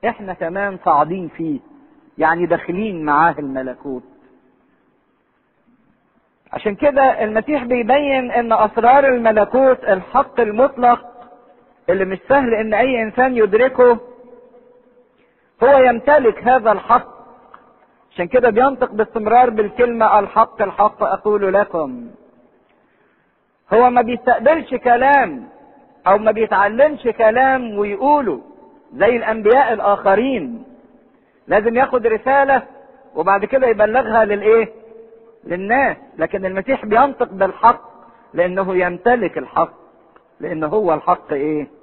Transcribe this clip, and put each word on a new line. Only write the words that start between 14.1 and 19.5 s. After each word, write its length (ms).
هو 140
يمتلك 720
هذا 240
الحق. 460
عشان 160
كده 220
بينطق 420
باستمرار 580